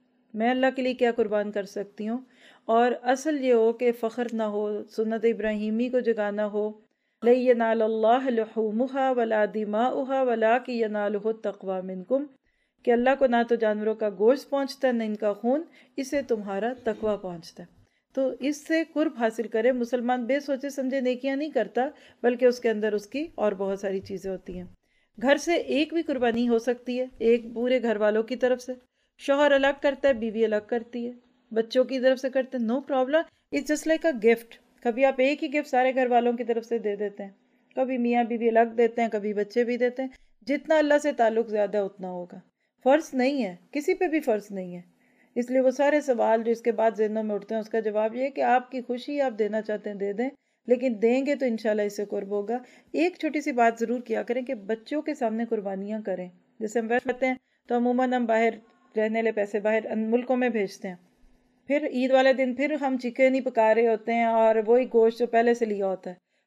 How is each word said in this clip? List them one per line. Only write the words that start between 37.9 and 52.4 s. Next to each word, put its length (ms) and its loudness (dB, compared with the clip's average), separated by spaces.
मियाँ 280 2
बीवी 220 -2
अलग 260 4
देते 260 2
हैं, 100 0
कभी 240 -4
बच्चे 300 -2
भी 140 -2
देते 220 -2
हैं। 100 -6
जितना 300 0
अल्लाह 220 4
से 160 0
ताल्लुक़ 340 2
ज़्यादा 340 0
उतना 260 -8
होगा। 320 -12
फ़र्ज़ 300 2
नहीं 260 0
है, 180 -6
किसी 220 -2
पे 140 -2
भी 120 0
फ़र्ज़ 320 -2
नहीं 200 -10
है। 160 -16
इसलिए 260 0
वो 100 4
सारे 300 2
सवाल 420 2
जो 80 0
इसके 220 0
बाद 220 2
जहनों 280 -2
में 120 -4
उठते 200 -6
हैं, 60 -4
उसका 200 -4
जवाब 340 -2
ये 80 -2
है 80 -2
कि 120 -6
आपकी 400 0
खुशी 380 -6
आप 120 0
देना 280 -2
चाहते 280 -6
हैं 80 -10
दे 160 -4
दें, 160 -4
लेकिन 320 2
देंगे 360 2
तो 100 -4
इंशाल्लाह 400 0
इससे 220 -6
कुर्ब 260 -6
होगा। 260 -4